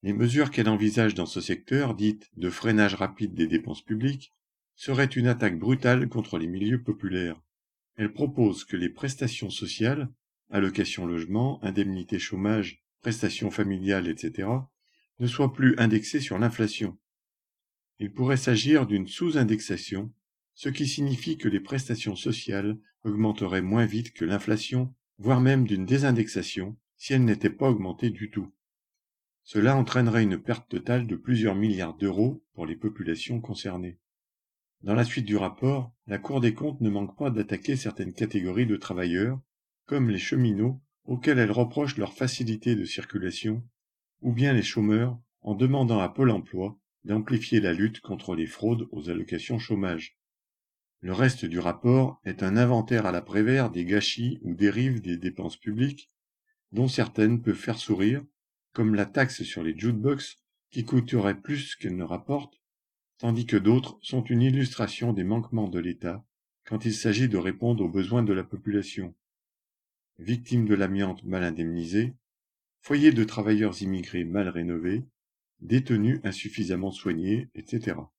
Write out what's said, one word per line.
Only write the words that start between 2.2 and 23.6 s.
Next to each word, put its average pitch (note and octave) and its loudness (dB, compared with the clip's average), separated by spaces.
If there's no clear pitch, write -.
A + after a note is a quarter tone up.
de F2+ -2
freinage G#2 2
rapide F#2+ -4
des E2 2
dépenses - -2
publiques, C3+ -4
seraient C3+ 2
une C3 2
attaque A2+ 2
brutale B2+ 2
contre G#2 -4
les E2 -2
milieux G#2 0
populaires. F#2 -4
Elle G#2+ -2
propose C3+ 0
que - -6
les F2 0
prestations A#2+ -6
sociales, B2+ -2
allocations F#2+ 0
logement, F2 -2
indemnités F#2+ -2
chômage, G2 -2
prestations A2 -2
familiales, F#2+ 0
et D#2+ -4
cetera, G#2+ -4
ne B2 0
soient B2+ 2
plus C3 6
indexées A2+ 2
sur G2 -2
l'inflation. A2 0
Il G#2 -6
pourrait C3 2
s'agir C3 4
d'une G2 0
sous-indexation, A2 -2
ce - -6
qui C3+ -2
signifie C#3 -4
que - -2
les G2 0
prestations A2+ -6
sociales G#2+ -4
augmenteraient G#2 0